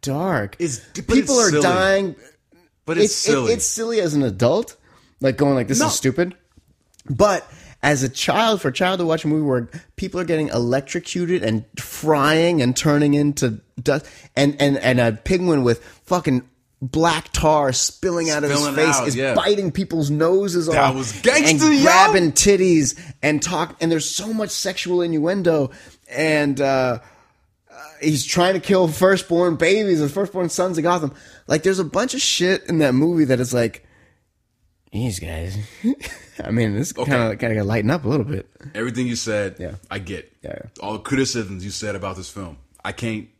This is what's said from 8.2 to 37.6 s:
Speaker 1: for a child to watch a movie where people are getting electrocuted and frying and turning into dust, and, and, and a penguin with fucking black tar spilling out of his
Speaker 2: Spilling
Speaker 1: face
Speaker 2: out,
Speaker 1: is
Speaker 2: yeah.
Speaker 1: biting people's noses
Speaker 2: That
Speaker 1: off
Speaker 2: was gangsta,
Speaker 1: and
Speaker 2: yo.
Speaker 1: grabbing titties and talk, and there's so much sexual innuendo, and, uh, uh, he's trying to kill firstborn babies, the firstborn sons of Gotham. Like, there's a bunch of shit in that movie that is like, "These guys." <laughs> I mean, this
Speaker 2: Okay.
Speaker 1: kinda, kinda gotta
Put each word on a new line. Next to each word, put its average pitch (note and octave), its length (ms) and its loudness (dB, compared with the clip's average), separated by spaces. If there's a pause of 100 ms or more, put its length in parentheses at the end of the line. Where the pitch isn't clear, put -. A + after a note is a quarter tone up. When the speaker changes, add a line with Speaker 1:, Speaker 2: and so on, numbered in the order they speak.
Speaker 1:
for D3 60 0
a B2+ 40 -4
child F#3 280 0
to F3 40 0
watch D#3+ 200 0
a D#3 40 0
movie D3+ 140 2
where B2+ 260 0 (280)
people F#3 240 -6
are F3+ 40 -4
getting D#3 260 -2
electrocuted E3 920 -2
and A2 220 -2 (160)
frying D#3 840 2
and B2+ 140 0
turning D3 380 2
into C#3+ 460 0 (220)
dust, C3 240 -2 (300)
and, C#3+ 240 2
and, C#3 180 2
and B2+ 220 2
a A#2 120 2
penguin E3+ 520 0
with A#2 180 2 (240)
fucking C3 420 0 (320)
black D#3 520 -2
tar D3+ 400 2
spilling E3+ 580 -2
out D3 140 -2
of D3 60 0
his C#3+ 100 2
Speaker 2:
Spilling C#3+ 160 -2
Speaker 1:
face D#3 180 2
Speaker 2:
out, C3 140 0
Speaker 1:
is C3 80 -4
Speaker 2:
yeah. C3 180 -2
Speaker 1:
biting G3 380 0
people's E3 380 -2
noses E3+ 580 2
Speaker 2:
That D#3 100 2
Speaker 1:
off C3+ 160 4
Speaker 2:
was B2+ 180 -6
gangsta, C4+ 380 4
Speaker 1:
and D4+ 100 4
Speaker 2:
yo. D4+ 220 6
Speaker 1:
grabbing E4 500 6
titties F3+ 640 4 (240)
and D3 220 0
talk, E3+ 380 -4
and E3 100 0
there's D#3 180 -2
so G#3+ 240 -6
much G#3+ 180 -4
sexual F3 520 -4
innuendo, E3 680 0 (380)
and, C#3+ 520 0
uh, C3 400 0 (680)
uh, - 40 -20 (260)
he's D3+ 240 0
trying F3+ 300 2
to F3+ 60 -2
kill F#3 280 2
firstborn F3 680 2
babies, F3+ 440 2
the D3 80 0
firstborn F#3 420 -4
sons F3+ 280 -2
of D3+ 60 -2
Gotham. D#3+ 280 0 (340)
Like, D3+ 160 0
there's F#3 160 0
a F#3 60 -2
bunch G#3 300 -4
of C4 60 -4
shit - 480 0
in E3+ 100 0
that C#3+ 160 4
movie D#3+ 300 4
that B2 160 0
is B2 140 -4
like, A#2 300 -2 (1080)
"These G#2+ 280 -4
guys." E2 360 -8 (260)
<laughs> - 600 -6
I - 60 -6
mean, A2 260 0
this C3 200 -6
Speaker 2:
Okay. B2+ 140 -2
Speaker 1:
kinda, A#2 260 0
kinda A2+ 200 -2
gotta G#2 100 -2